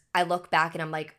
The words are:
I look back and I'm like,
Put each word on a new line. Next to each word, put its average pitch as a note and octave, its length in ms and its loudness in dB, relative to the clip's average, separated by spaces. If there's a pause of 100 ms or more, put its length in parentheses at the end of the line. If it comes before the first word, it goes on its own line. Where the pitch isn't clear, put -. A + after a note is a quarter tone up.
(140)
I F3+ 100 2
look F3 260 -2
back E3 240 2
and E3 80 -6
I'm D#3 80 -6
like, D#3 280 -8